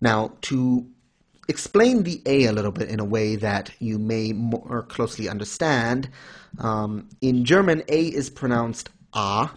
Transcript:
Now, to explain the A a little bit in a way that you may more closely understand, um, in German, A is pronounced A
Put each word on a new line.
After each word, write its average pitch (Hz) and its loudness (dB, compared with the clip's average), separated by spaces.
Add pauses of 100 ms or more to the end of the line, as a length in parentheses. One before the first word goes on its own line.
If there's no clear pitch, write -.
Now, 110 2 (100)
to 127 0 (600)
explain 226 4
the 170 -4
A 135 4
a 113 4
little 104 0
bit 101 -4
in 110 -4
a 107 -2
way 107 0
that 101 -2
you 110 -4
may 110 -2
more 117 -4
closely 110 -4
understand, 123 -2 (500)
um, 107 -4 (120)
in 127 2
German, 165 4
A 160 2
is 139 -4
pronounced 117 -4 (240)
A 107 0